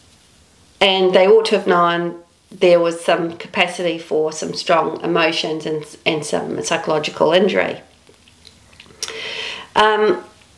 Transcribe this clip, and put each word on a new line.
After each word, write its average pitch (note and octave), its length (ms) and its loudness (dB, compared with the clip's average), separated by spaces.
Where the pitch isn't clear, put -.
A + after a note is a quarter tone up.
and F#3+ 320 2
they F#3+ 140 6
ought G#3+ 200 6
to G#3 120 0
have G3 80 -4
known F3 560 0
there F3 300 4
was E3+ 240 -2
some E3+ 320 0
capacity F3 640 -4
for D#3 340 -2
some E3+ 220 -8
strong - 480 -2
emotions E3 640 -2
and, D#3 180 -6
and D#3 180 -2
some - 380 -6
psychological D#3+ 720 -2
injury. - 500 2
Um, G#3+ 480 2